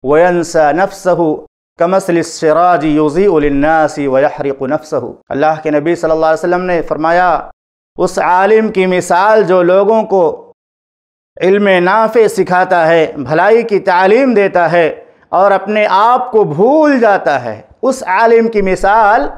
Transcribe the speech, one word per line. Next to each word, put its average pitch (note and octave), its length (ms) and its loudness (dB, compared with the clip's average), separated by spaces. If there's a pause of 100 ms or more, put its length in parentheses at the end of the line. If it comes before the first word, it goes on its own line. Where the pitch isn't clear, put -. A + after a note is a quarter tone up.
व C#3+ 120 2
यंसा E3 540 0
नफ्सहु E3+ 720 -2 (340)
कमसलिस E3+ 600 -2
सिराज D#3+ 460 2
युज़ीउ D#3 540 0
लिन्नास D3 600 0
व C3+ 200 0
यहरिकु C#3 460 -4
नफ्सहु।" C3+ 480 -6 (180)
अल्लाह D3+ 280 -2
के D#3 120 -4
नबी D3+ 240 -2
सल्लल्लाहु D#3+ 380 0
अलैहि D#3 60 -4
वसल्लम F3 220 -2
ने F3+ 200 -4
फरमाया, D#3+ 680 -2 (460)
"उस F#3 220 -4
आलिम G3 500 2
की F#3 160 -2
मिसाल F#3 580 0
जो F3+ 200 2
लोगों G3 400 2
को F#3+ 500 -2 (880)
इल्म G3 280 2 (140)
नाफे A3 460 2
सिखाता F3+ 560 0
है, D#3 380 0
भलाई F#3 400 2
की G#3 160 -2
तालीम F#3+ 560 2
देता F3+ 320 2
है D#3 460 -2 (180)
और F#3+ 200 2
अपने G#3 340 0
आप G#3+ 460 0
को G#3+ 140 2
भूल C4 540 2
जाता F#3+ 380 0
है, A#2 300 -10 (160)
उस C4 200 -2
आलिम A3+ 440 2
की G#3+ 140 -2
मिसाल G3+ 760 0